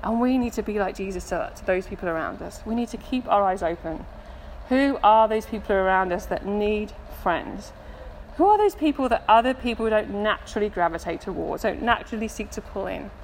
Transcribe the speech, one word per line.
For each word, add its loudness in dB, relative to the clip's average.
And 0
we 4
need 0
to -2
be -2
like 0
Jesus -6
to, -2
to -12
those 0
people -6
around -4
us. -12
We -4
need -2
to -10
keep -4
our 4
eyes 2
open. -4
Who 4
are 8
those 0
people -2
around 4
us -4
that -4
need 0
friends? -2
Who 6
are 8
those 4
people 2
that 2
other 8
people -2
don't 2
naturally -2
gravitate -2
towards, -6
don't -2
naturally 0
seek -8
to -8
pull -8
in? -8